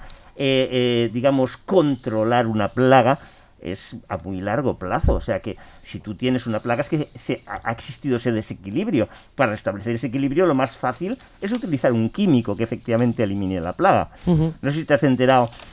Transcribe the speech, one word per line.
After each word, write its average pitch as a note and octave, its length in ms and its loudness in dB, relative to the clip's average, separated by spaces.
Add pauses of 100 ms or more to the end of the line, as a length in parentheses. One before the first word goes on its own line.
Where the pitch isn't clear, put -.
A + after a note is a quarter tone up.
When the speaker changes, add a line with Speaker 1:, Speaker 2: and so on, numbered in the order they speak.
(360)
Speaker 1:
eh, C3+ 340 2
eh, B2 420 0
digamos, C3 440 0
controlar B2 920 2
una G#2+ 220 0
plaga B2+ 500 4 (420)
es - 360 -10 (120)
a G2 100 -6
muy F#2 240 -8
largo A2 360 -2
plazo. G#2+ 360 0
O F2+ 60 0
sea G2 200 -4
que - 160 -8 (260)
si - 160 -12
tú G#2+ 160 -10
tienes B2+ 320 -2
una A2 140 -2
plaga A#2+ 220 -2
es C#3+ 60 -12
que D3+ 280 -2
se, - 300 -6
ha, G#2 220 -10
ha A2+ 40 0
existido B2+ 460 -4
ese B2 120 -2
desequilibrio. A2+ 760 -2 (260)
Para A#2+ 180 0
restablecer G#2 420 -4
ese A#2 140 -4
equilibrio C#3 380 0
lo D#3 80 2
más C3 220 -2
fácil G3+ 420 -6 (220)
es G3+ 120 -6
utilizar E3+ 380 -2
un A2+ 200 2
químico C3 460 2
que A2 80 -4
efectivamente A#2 600 0
elimine G2 360 -2
la E2+ 120 -4
plaga. D3 380 2 (160)
Speaker 2:
Ujú. D#3+ 260 2 (100)
Speaker 1:
No C3+ 80 -2
sé C#3+ 100 -2
si D3+ 40 -6
te D3 100 2
has - 80 2
enterado B2+ 480 4 (220)